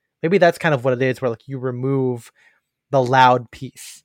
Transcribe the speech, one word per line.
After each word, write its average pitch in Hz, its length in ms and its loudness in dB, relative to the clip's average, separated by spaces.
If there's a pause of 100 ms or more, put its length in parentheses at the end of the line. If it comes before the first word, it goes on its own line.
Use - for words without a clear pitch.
(220)
Maybe 175 160 0
that's 170 200 2
kind 165 160 0
of 120 100 -4
what 131 100 0
it 123 80 -2
is, 127 180 -2
where, 123 100 -2
like, - 180 -12
you 135 100 -12
remove 127 720 -4 (600)
the 135 120 2
loud 127 500 4
piece, - 520 -20